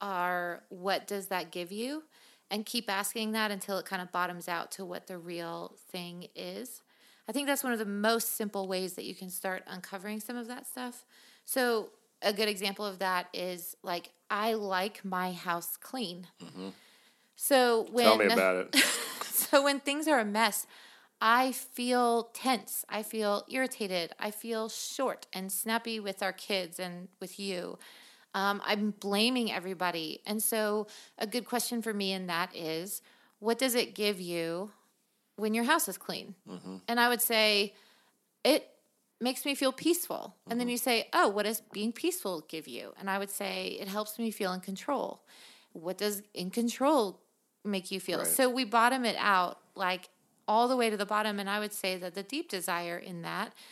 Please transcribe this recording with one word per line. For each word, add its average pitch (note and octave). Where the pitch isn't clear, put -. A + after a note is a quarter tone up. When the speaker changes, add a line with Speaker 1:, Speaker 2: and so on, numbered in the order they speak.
Speaker 1:
are, F3+
what F#3
does G3
that E3+
give F3
you? C4
And G#3+
keep A#3
asking G#3
that G#3+
until G3
it E3+
kind F#3+
of F3+
bottoms F3+
out E3+
to F#3+
what F3
the F#3
real E3+
thing F3
is. F#3
I A3+
think C#4
that's C#4
one B3
of A3+
the A3
most G#3+
simple G3+
ways F#3
that -
you F#3
can F#3
start F#3
uncovering G3
some A#3+
of A#3
that B3
stuff. B3
So A#3+
a G3+
good G#3
example G3
of F#3+
that F#3
is, F3+
like, F3
I G#3+
like G3
my F#3
house E3+
clean. F3+
Speaker 2:
Mm-hmm. F#2
Speaker 1:
So A#3+
when A#3+
Speaker 2:
Tell A3
me G#3+
about -
it. -
Speaker 1:
<laughs> C4+
So -
when C#4
things D4
are D4
a A3
mess, G#3
I B3
feel A#3+
tense. -
I G#3+
feel G#3
irritated. G3+
I G#3
feel A3+
short -
and F#3+
snappy A3+
with G3+
our F#3+
kids F#3
and F3+
with F#3
you. F#3
Um, G3+
I'm G#3
blaming A3
everybody. E3+
And G#3+
so G#3+
a -
good G#3
question A#3+
for A3
me G3
in F#3
that F3
is, E3
what A3+
does B3+
it A3
give G#3
you F3
when G#3+
your A#3
house D#4
is F#3
clean? -
Speaker 2:
Mm-hmm. F#3
Speaker 1:
And A#3+
I A#3+
would A#3+
say, G#3+
"It D4
makes B3
me C#4+
feel C4
peaceful." -
And A#3
then B3
Speaker 2:
Mm-hmm. A#3+
Speaker 1:
you A#3+
say, A#3
"Oh, E4+
what G#3
does A3
being G#3+
peaceful A3+
give D#3
you?" A#2
And G3
I G3
would G3
say, F#3
"It G3
helps G#3
me A3+
feel F#3+
in F#3
control." -
What F3
does G3+
in F#3
control A#3+
make G3
you F#3+
feel? F3
Speaker 2:
Right. -
Speaker 1:
So C4
we B3+
bottom A#3+
it G#3
out, F#3
like, F#3
all A#3
the C4
way A#3
to G#3
the G3+
bottom. G#3
And G3
I G#3
would G#3
say F#3
that F3+
the F#3+
deep C#4+
desire F3
in F3
that E3+